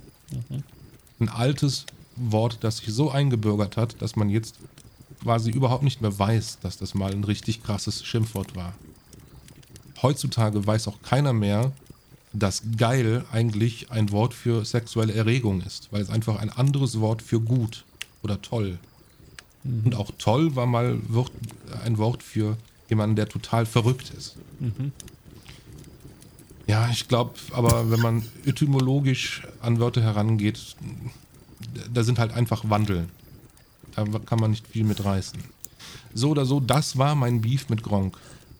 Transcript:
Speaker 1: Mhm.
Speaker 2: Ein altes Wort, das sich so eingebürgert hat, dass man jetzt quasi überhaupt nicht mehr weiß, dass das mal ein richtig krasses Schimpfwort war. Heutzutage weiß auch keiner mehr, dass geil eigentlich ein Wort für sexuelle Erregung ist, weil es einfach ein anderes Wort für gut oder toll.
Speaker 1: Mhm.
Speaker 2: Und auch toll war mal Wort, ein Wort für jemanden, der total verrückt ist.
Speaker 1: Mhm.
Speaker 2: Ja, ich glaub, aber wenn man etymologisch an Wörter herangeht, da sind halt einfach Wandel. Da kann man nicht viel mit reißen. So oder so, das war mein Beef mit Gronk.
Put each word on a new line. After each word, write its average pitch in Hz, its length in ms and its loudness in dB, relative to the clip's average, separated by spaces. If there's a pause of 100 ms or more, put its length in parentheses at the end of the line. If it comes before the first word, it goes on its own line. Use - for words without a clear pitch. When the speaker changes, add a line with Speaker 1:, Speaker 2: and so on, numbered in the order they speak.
(300)
Speaker 1:
Mhm. 131 320 -8 (560)
Speaker 2:
Ein 113 100 2
altes 131 580 0 (280)
Wort, 113 460 0
das 110 160 -2
sich 107 180 -6
so 139 160 2
eingebürgert 107 640 2
hat, 110 240 -2
dass 110 140 -4
man 104 160 2
jetzt 110 240 -2 (720)
quasi 113 260 2
überhaupt 127 320 2
nicht 135 200 2
mehr 101 140 0
weiß, 101 460 2
dass 92 140 -6
das - 180 -6
mal 98 160 0
ein 101 140 -2
richtig 104 400 -2
krasses - 400 -4
Schimpfwort 110 500 -4
war. 90 200 -10 (1300)
Heutzutage 113 640 0
weiß 107 220 0
auch - 160 -8
keiner 135 300 2
mehr, 107 400 2 (600)
dass 101 300 0 (140)
geil 117 560 2
eigentlich 113 580 0
ein 107 220 0
Wort 110 220 2
für 117 300 0
sexuelle 113 500 0
Erregung 110 480 2
ist, - 280 -12
weil 104 120 -2
es 101 80 -6
einfach 110 280 0
ein 107 120 -4
anderes 135 500 0
Wort 110 220 0
für 117 180 2
gut 113 420 0 (400)
oder 101 180 -4
toll. 98 380 -4 (840)
Speaker 1:
Mhm. 123 220 -2
Speaker 2:
Und 123 80 4
auch 101 240 -4
toll 139 380 2
war 123 100 2
mal 120 320 2 (100)
Wort, 113 240 2 (540)
ein 117 100 2
Wort 110 260 0
für 110 360 -2 (320)
jemanden, 107 260 2
der 107 140 2
total 113 340 0
verrückt 120 460 2
ist. - 260 -14 (240)
Speaker 1:
Mhm. 131 320 -4 (1700)
Speaker 2:
Ja, 110 240 2
ich - 180 -2
glaub, 120 300 0 (140)
aber 117 380 4
wenn 113 100 4
man 117 240 2 (220)
etymologisch 135 960 2 (180)
an 117 200 2
Wörter 117 220 2
herangeht, 107 760 0 (1160)
da 120 100 2
sind 113 160 2
halt 117 140 0
einfach 117 380 0
Wandel. 101 380 2 (840)
Da 107 100 -2
kann 110 360 -2
man 110 100 4
nicht - 180 -2
viel 110 160 -2
mit 104 200 0
reißen. 95 340 -2 (760)
So 131 160 2
oder 147 160 2
so, 139 140 2
das 131 380 0
war 147 160 4
mein 120 280 2
Beef 127 260 -2
mit 110 140 0
Gronk. 98 360 0 (420)